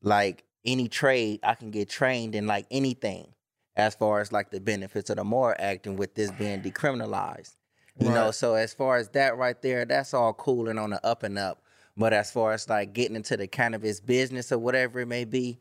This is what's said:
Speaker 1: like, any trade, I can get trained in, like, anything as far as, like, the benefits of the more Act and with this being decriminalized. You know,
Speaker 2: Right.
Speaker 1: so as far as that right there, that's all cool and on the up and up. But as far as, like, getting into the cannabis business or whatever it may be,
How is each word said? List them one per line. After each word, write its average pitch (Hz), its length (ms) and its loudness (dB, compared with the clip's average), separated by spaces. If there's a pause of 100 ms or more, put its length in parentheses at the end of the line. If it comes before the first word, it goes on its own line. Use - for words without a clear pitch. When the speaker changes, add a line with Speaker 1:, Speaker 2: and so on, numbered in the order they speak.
Speaker 1:
like, 101 420 2 (220)
any 127 240 0
trade, 120 540 2
I 110 120 2
can 110 160 -12
get 104 180 -2
trained 120 460 -2
in, 104 100 -2
like, 101 240 -2
anything 120 640 -4 (440)
as 107 180 2
far 107 240 2
as, 104 140 -4
like, 104 180 -2
the 98 80 -8
benefits 98 500 -4
of 104 60 -2
the 101 80 -2
more 117 360 2
Act 98 280 -4
and 98 100 -4
with 98 180 -4
this 107 160 0
being 101 300 -4
decriminalized. 104 920 -4 (440)
You 117 120 4
know, 117 160 4
Speaker 2:
Right. 110 60 0
Speaker 1:
so 120 200 0
as 110 200 2
far 131 220 2
as 113 140 0
that 135 280 2
right 123 240 -2
there, 127 220 0
that's 135 300 0
all 117 200 4
cool 120 360 0
and 110 100 -2
on 107 120 -2
the - 140 -4
up 117 180 2
and 101 140 -4
up. 95 240 -4 (360)
But 110 160 4
as 104 180 2
far 110 220 2
as, - 160 -4
like, 104 240 0
getting 113 240 0
into 110 180 -4
the 98 120 -4
cannabis 110 520 -2
business 123 540 0
or 120 40 4
whatever 123 440 0
it 117 60 -6
may 120 180 -4
be, 123 360 -4